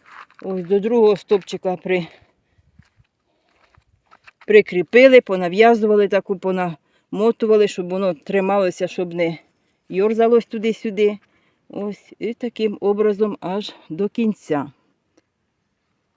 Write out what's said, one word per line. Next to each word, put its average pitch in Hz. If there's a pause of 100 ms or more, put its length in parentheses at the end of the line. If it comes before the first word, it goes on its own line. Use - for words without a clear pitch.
(420)
ось 190
до 196
другого 214
стовпчика 185
при-, 180 (2500)
прикріпили, 220
понав'язували, 208
таку 196
понамотували, 190
щоб 180
воно 185
трималося, 190
щоб 175
не 170 (520)
йорзалось 226
туди-сюди. 208 (520)
Ось, 202
і 214
таким 220
образом 208
аж 196 (160)
до 190
кінця. 160 (1500)